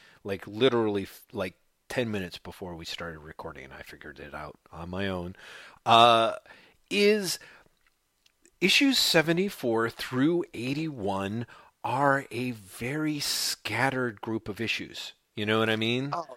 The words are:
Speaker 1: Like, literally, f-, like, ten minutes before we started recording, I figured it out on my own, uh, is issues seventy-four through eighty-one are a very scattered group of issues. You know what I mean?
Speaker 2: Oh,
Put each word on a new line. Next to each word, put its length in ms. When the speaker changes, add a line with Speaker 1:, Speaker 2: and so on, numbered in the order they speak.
Speaker 1:
Like, 220
literally, 580
f-, 200
like, 220
ten 220
minutes 260
before 380
we 100
started 340
recording, 560
I 60
figured 380
it 160
out 240
on 200
my 160
own, 280
uh, 500
is 480
issues 360
seventy-four 920
through 640
eighty-one 920
are 480
a 200
very 680
scattered 1000
group 260
of 140
issues. 520
You 100
know 140
what 100
I 60
mean? 380
Speaker 2:
Oh, 120